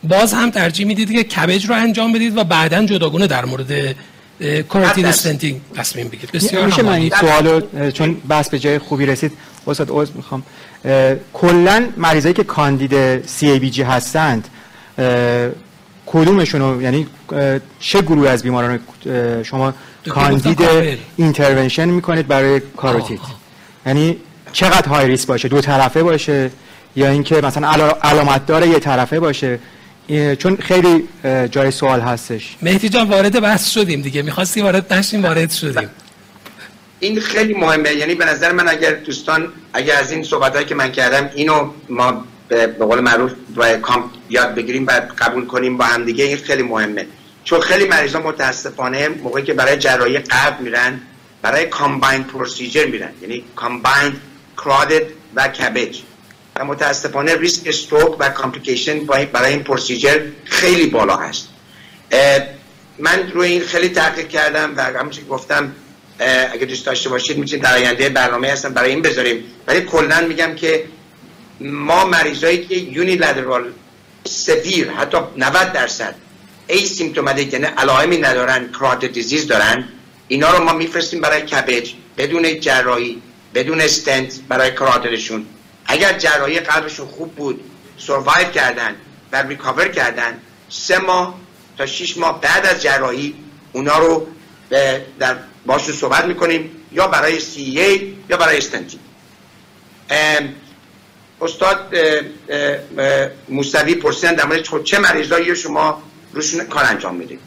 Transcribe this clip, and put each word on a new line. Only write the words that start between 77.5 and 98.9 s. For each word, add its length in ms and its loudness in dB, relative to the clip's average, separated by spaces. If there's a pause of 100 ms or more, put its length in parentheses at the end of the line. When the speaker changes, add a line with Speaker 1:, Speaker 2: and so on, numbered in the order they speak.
Speaker 2:
یعنی 120 -2
علائمی 520 2
ندارن، 520 0 (100)
کراتید 340 -2
دیزیز 340 -4
دارن، 360 2 (440)
اینا 300 2
رو 60 4
ما 100 2
می‌فرستیم 480 -4
برای 200 0
کبج 500 -2 (260)
بدون 420 -2
جراحی، 600 0 (320)
بدون 280 0
استنت 520 0 (160)
برای 220 2
کراتیدشون. 760 -2 (420)
اگر 260 2
جراحی 460 0
قلبشون 480 -4
خوب 280 -14
بود، 260 -6 (360)
سروایو 520 0
کردن 460 -2 (360)
و 100 -2
ریکاور 460 -4
کردن، 500 -4 (320)
سه 280 -2
ماه 380 0 (420)
تا 80 -4
شش 320 -8
ماه 240 -2
بعد 240 0
از 160 0
جراحی 520 -2 (400)
اونا 240 0
رو 300 2 (420)
به، 320 2 (180)
در، 160 0 (300)
باشون 280 -2
صحبت 320 0
می‌کنیم، 460 -2 (200)
یا 160 0
برای 320 0
سی 400 -8
ای 340 2 (160)
یا 80 0
برای 200 4
استنتینگ. 440 -8 (1080)